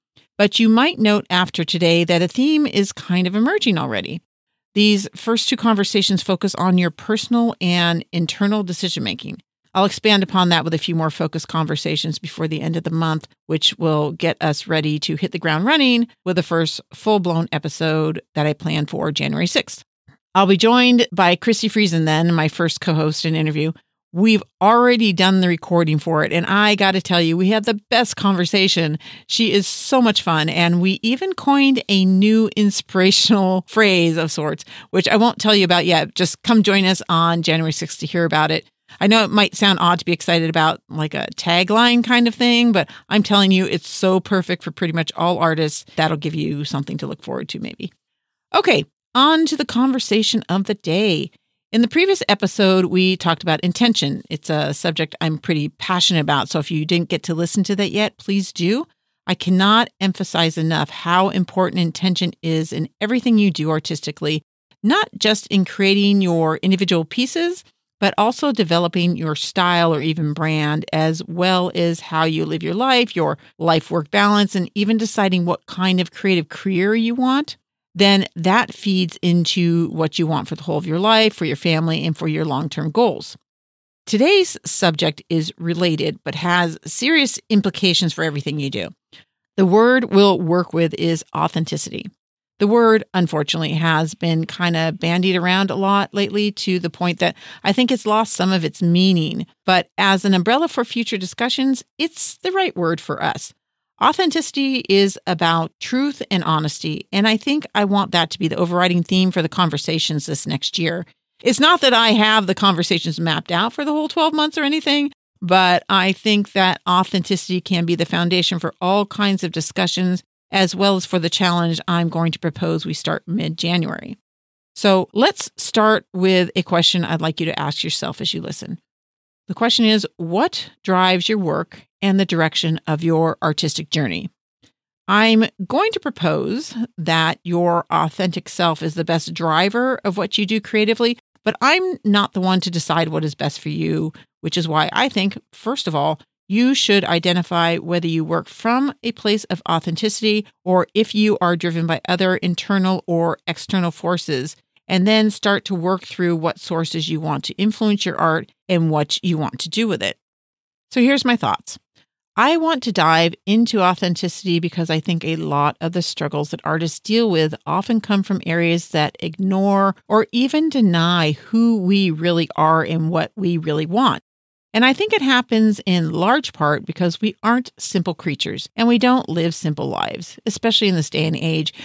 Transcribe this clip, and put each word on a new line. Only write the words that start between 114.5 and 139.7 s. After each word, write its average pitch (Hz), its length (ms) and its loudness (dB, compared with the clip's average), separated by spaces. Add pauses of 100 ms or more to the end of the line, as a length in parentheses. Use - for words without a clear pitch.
or 311 80 -2
anything, 285 480 0 (300)
but 180 480 4
I 190 220 2
think 208 400 0
that 185 360 0
authenticity 185 720 0
can 175 260 -2
be 170 100 0
the 165 100 -2
foundation 175 540 0
for 165 200 -6
all 196 280 0
kinds 196 360 -2
of 170 80 -4
discussions, 180 680 -2 (300)
as 190 240 0
well 196 200 2
as 185 120 -4
for 190 100 0
the 170 120 -2
challenge 175 580 0
I'm 170 220 0
going 165 240 -2
to - 60 -12
propose 165 460 -4
we 160 80 -6
start - 320 -6
mid-January. 170 920 -4 (600)
So 190 360 2
let's 294 460 0
start 214 560 2
with 185 420 2
a 185 60 0
question 170 420 2
I'd 165 180 -2
like 160 180 -2
you 160 80 -2
to 156 120 -6
ask 147 240 -4
yourself - 380 -6
as - 100 -4
you 165 120 -8
listen. - 340 -12 (720)
The 190 80 -8
question 233 300 2
is, 214 200 2 (120)
what 180 520 -4 (140)
drives 185 460 2
your 220 80 0
work 165 500 -4 (140)
and 196 180 2
the 190 60 2
direction 160 600 0
of 160 180 -2
your 165 380 2
artistic 156 480 -2
journey? 120 400 -4 (800)
I'm 220 380 4 (200)
going 392 280 0
to - 80 -6
propose 170 720 -4 (220)
that 165 460 -2
your 175 460 0
authentic 165 600 -2
self 165 340 -2
is 160 120 -6
the 165 100 -4
best 165 280 -2
driver 196 680 0